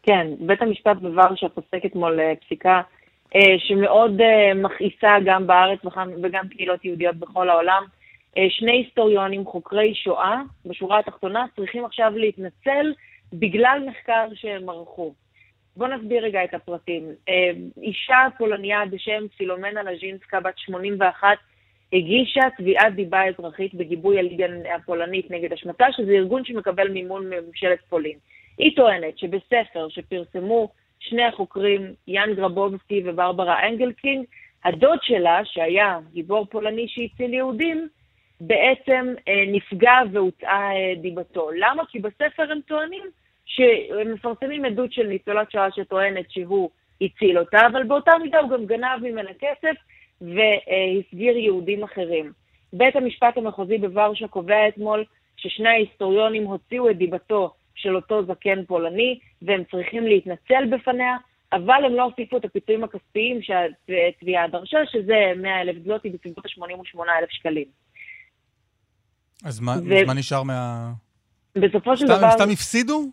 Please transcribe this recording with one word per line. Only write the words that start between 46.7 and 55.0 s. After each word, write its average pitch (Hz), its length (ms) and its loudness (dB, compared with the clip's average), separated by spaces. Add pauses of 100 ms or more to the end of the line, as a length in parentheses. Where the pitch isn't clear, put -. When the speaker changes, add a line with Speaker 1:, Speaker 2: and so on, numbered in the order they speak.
Speaker 1:
הציל 190 380 2
אותה, 208 280 6
אבל 247 160 0
באותה 285 300 4 (100)
מידה 320 180 2
הוא 277 100 0
גם 240 160 -2
גנב 233 360 -4
ממנה 220 360 -8
כסף 294 360 -4 (460)
והסגיר 190 1160 0
יהודים 202 460 -2
אחרים. 170 500 -6 (400)
בית 254 240 2
המשפט 247 400 2
המחוזי 208 420 -4
בוורשה 208 500 -2
קובע 208 400 0
אתמול 214 360 -4 (320)